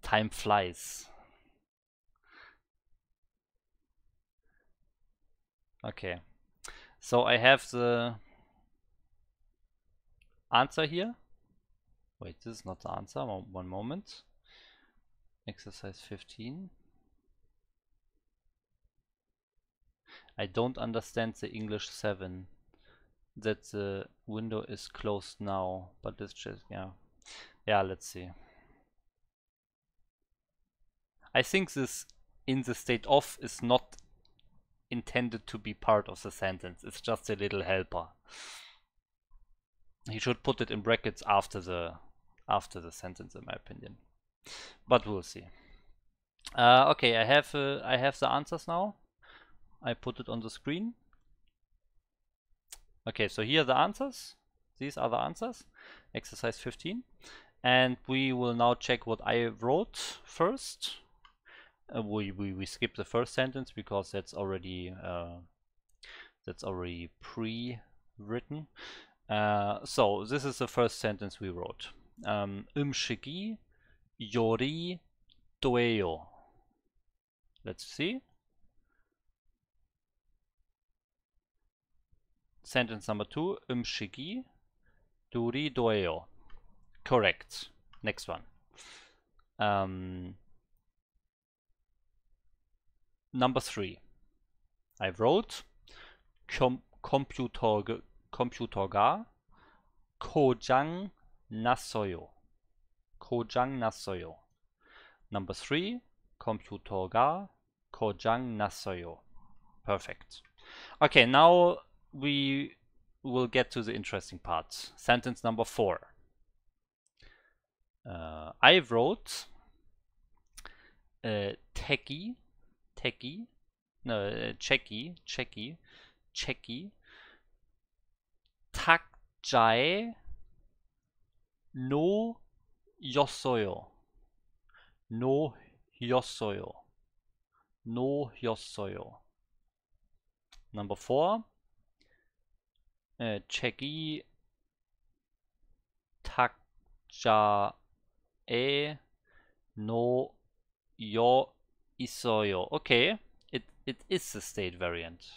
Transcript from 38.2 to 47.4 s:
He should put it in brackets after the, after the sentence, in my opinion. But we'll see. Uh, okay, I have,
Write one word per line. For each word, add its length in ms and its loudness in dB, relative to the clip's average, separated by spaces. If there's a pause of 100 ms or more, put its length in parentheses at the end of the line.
He 80 -6
should 240 0
put 180 0
it 100 -2
in 100 -4
brackets 460 0
after 340 2
the, 340 -6 (540)
after 320 -2
the 100 -12
sentence, 460 -16
in 100 -16
my 80 -10
opinion. 440 -16 (880)
But 180 6
we'll 160 -2
see. 220 -14 (1120)
Uh, 320 10
okay, 260 4
I 80 4
have, 300 4